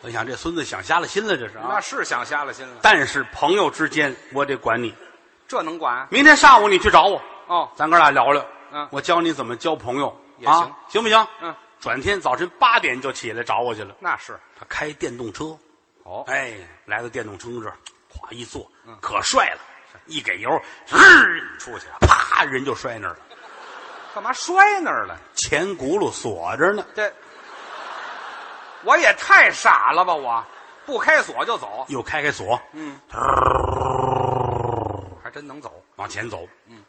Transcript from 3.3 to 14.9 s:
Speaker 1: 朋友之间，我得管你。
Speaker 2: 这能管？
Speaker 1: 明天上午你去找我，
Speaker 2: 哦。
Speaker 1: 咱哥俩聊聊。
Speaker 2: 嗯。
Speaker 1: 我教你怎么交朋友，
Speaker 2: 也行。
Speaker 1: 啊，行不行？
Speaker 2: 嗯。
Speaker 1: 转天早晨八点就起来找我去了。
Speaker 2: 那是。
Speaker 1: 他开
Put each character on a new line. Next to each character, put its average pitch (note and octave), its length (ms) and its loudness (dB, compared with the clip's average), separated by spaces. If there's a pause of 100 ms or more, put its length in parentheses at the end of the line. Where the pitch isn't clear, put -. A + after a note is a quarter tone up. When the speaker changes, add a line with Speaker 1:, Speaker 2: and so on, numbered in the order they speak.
Speaker 1:
朋 D#3 220 0
友 F#3+ 160 2
之 D#3 180 -4
间， C#3 260 0 (200)
我 C#3 100 0
得 C3+ 140 -4
管 A#2 260 -2
你。 A2 100 -8 (540)
Speaker 2:
这 A3 160 -4
能 D#3+ 160 -8
管？ C3 320 -4
Speaker 1:
明 C#4 140 2
天 D4+ 100 10
上 C4+ 260 10
午 G#3 60 4
你 G3 100 4
去 G3 140 2
找 E3 120 8
我， F#3 180 2 (260)
Speaker 2:
哦。 E3+ 260 -2
Speaker 1:
咱 D3+ 160 -2
哥 E3+ 80 6
俩 D#3 140 8
聊 C3+ 200 4
聊。 C#3+ 140 2 (260)
Speaker 2:
嗯。 D3 200 -10
Speaker 1:
我 C#3 80 -6
教 E3+ 220 2
你 E3 100 0
怎 C3+ 140 -6
么 A#2 100 -6
交 D#3+ 180 -2
朋 B2+ 240 -6
友， C#3 160 -2 (260)
Speaker 2:
也 A#2+ 60 -8
行。 E3 180 6
Speaker 1:
啊， - 140 -8 (120)
行 G#3+ 120 0
不 A#3 60 -2
行？ A3 180 6 (140)
Speaker 2:
嗯。 E3 160 -10 (240)
Speaker 1:
转 B2 220 -4
天 F#3+ 180 -2
早 C3 160 0
晨 F3 140 -4 (100)
八 A#3 200 6
点 C3 200 -2
就 C3 140 -4
起 A#2 180 -10
来 A2+ 120 -8
找 A2 160 -2
我 A#2+ 140 -2
去 G#2+ 80 -10
了。 G2 180 -14
Speaker 2:
那 E3+ 180 -4
是。 G#2 200 -16 (220)
Speaker 1:
他 - 80 -18
开 D3+ 240 -8